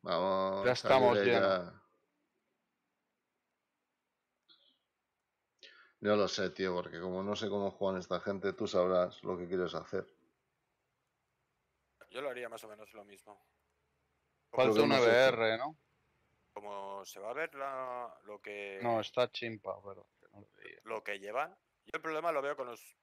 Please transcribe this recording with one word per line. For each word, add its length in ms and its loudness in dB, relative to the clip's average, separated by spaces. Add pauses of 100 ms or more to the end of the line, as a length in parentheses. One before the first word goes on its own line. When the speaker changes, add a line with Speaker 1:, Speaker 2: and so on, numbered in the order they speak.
Speaker 1:
Vamos 600 0
Speaker 2:
Ya 60 4
Speaker 1:
a 40 4
Speaker 2:
estamos 420 6
Speaker 1:
salir 160 4
Speaker 2:
llenos. 100 4
Speaker 1:
ya. 400 0 (4000)
No 160 2
lo 100 4
sé, 240 -2
tío, 240 -2
porque 260 -6
como 220 -4
no 140 -4
sé 120 -4
cómo 220 -2
juegan 300 -2
esta 200 -4
gente, 320 -4
tú 140 -4
sabrás 560 2
lo 160 -4
que 80 -8
quieres 280 -2
hacer. 300 -6 (2000)
Speaker 3:
Yo 100 -10
lo 80 -6
haría 200 -8
más 160 -12
o 40 -16
menos 240 -20
lo 120 -20
mismo. 420 -20 (1040)
Speaker 2:
Falta 180 6
Speaker 1:
Lo 60 6
que 60 6
Speaker 2:
un 120 6
Speaker 1:
hemos 140 8
hecho. 20 8
Speaker 2:
E 40 8
B 160 8
R, 300 2
¿no? 200 -8 (760)
Speaker 3:
Como 520 -12
se 160 -16
va 100 -8
a 40 -6
ver 200 -8
la, 580 -8 (120)
lo 180 -16
que 400 -10
Speaker 2:
No, 180 0
está 300 -2
chimpa, 520 -10
pero 260 -18 (120)
que 120 -20
no 80 -20
lo 120 -20
veía. 300 -20
Speaker 3:
lo 200 -10
que 160 -8
llevan, 380 -6 (300)
yo 80 -18
el 80 -8
problema 300 -4
lo 100 0
veo 140 -4
con 100 -8
los 360 -16